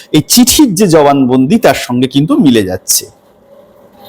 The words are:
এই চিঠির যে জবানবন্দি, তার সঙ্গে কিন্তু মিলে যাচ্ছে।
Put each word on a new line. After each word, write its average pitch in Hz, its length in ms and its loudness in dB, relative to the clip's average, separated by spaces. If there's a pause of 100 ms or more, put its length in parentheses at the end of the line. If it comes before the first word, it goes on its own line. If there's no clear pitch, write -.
(120)
এই 151 100 2
চিঠির 247 540 0
যে 196 120 0
জবানবন্দি, 139 720 2
তার 143 140 2
সঙ্গে 127 340 -4
কিন্তু 156 300 -2
মিলে 123 260 2
যাচ্ছে। - 420 -6 (1040)